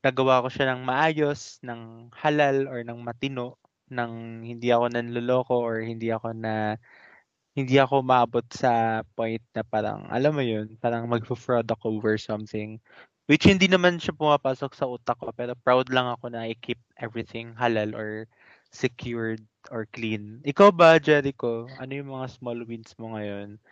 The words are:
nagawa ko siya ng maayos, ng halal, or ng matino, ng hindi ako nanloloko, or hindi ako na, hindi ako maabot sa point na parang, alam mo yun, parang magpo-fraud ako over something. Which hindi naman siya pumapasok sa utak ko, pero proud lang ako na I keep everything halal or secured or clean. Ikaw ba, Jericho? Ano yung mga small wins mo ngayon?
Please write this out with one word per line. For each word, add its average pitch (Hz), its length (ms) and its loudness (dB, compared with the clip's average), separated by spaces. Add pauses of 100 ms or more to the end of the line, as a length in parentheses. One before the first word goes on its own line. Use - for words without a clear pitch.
nagawa 131 440 4
ko 131 40 -6
siya 131 240 0
ng 127 120 -8
maayos, 147 800 0
ng 117 480 -14
halal, 143 560 2
or 123 120 -8
ng 117 200 -12
matino, 123 560 -8 (360)
ng 117 520 -8
hindi 120 280 -4
ako 120 160 4
nanloloko, 120 720 -2
or 113 200 -2
hindi 113 280 -6
ako 113 240 -4
na, 110 440 -4 (760)
hindi 131 240 2
ako 135 240 4
maabot 120 480 2
sa 113 640 0
point 113 280 -4 (120)
na 117 80 -4
parang, 107 480 -4
alam 139 240 0
mo 143 80 -2
yun, 110 400 -4
parang 117 240 -2
magpo-fraud 117 640 -2
ako 110 320 -4
over 107 160 0
something. 107 640 -8 (440)
Which - 200 4
hindi 190 240 6
naman 180 280 4
siya 165 200 -6
pumapasok 143 560 0
sa - 120 -6
utak 123 320 -4
ko, - 160 -10
pero 123 280 -8
proud 127 280 4
lang 127 200 2
ako 120 240 -8
na 113 120 -6
I 113 160 -4
keep 120 160 -6 (240)
everything 117 560 -10
halal 110 400 0
or 110 320 -10 (400)
secured 117 720 -6 (320)
or 110 220 -6
clean. 110 500 -8
Ikaw 202 240 8
ba, 165 320 8
Jericho? 135 640 0 (160)
Ano 131 140 -12
yung 139 180 -12
mga 131 140 -8 (100)
small 120 320 -8
wins 113 320 -14
mo 113 160 -10
ngayon? 101 400 -10 (140)